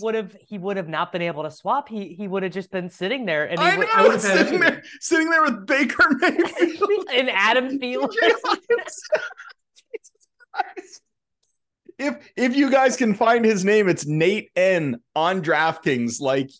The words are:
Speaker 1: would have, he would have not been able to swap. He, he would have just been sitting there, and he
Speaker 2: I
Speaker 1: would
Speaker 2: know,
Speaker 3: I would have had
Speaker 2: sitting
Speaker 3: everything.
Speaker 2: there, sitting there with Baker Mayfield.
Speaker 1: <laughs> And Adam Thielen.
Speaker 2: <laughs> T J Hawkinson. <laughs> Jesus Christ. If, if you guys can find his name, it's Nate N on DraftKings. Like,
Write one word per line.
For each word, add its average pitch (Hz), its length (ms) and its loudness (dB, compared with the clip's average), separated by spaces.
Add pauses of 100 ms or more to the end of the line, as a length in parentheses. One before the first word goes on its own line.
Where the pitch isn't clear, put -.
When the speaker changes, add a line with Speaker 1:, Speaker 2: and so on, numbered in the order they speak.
Speaker 1:
would 220 120 -4
have, 202 240 -6
he 214 200 -14
would 190 180 -6
have 180 100 -6
not 160 240 -6
been 175 120 -6
able 156 220 -6
to 151 60 -8
swap. 254 380 -4
He, 202 200 -10
he 185 200 -12
would 190 140 -4
have 185 100 -6
just 185 180 -10
been 180 200 -8
sitting 233 340 -6
there, 151 240 -2
and 175 100 -6
he 311 60 0
Speaker 2:
I 370 140 2
Speaker 1:
would 370 80 0
Speaker 2:
know, - 80 -2
Speaker 3:
I - 80 4
would - 100 6
have - 100 -2
had 392 140 2
Speaker 2:
sitting - 200 2
Speaker 3:
everything. 339 180 2
Speaker 2:
there, - 80 -16 (180)
sitting 320 300 0
there 320 140 4
with 202 220 -2
Baker 285 380 2 (160)
Mayfield. 359 720 0 (180)
Speaker 1:
<laughs> - 20 -8
And 254 200 0
Adam 247 480 0
Thielen. 254 320 -4
Speaker 2:
<laughs> - 20 -12
T 453 80 -8
J - 140 4 (100)
Hawkinson. - 240 -4
<laughs> - 1300 -6
Jesus - 340 -20 (240)
Christ. - 500 -10 (960)
If, 269 380 -6
if 247 200 0
you 277 140 4
guys 262 260 4
can 220 180 2
find 233 300 4
his 208 200 2
name, 208 240 4
it's 151 180 0
Nate 165 500 0
N 175 440 0 (140)
on 170 280 0
DraftKings. 151 760 0
Like, 135 400 -2